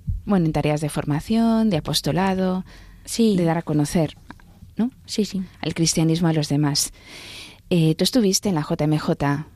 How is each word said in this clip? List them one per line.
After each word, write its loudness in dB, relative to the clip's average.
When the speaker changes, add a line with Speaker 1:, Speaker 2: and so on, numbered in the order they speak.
Speaker 1:
bueno, 2
en 0
tareas 0
de -4
formación, 0
de 0
apostolado, -2
Speaker 2:
Sí. 2
Speaker 1:
de 2
dar 2
a -2
conocer, 0
¿no? 0
Speaker 2:
Sí, -2
sí. -6
Speaker 1:
Al -6
cristianismo 2
a 4
los 0
demás. 0
Eh, 4
tú 0
estuviste 2
en 0
la 0
J -2
M 2
J, -2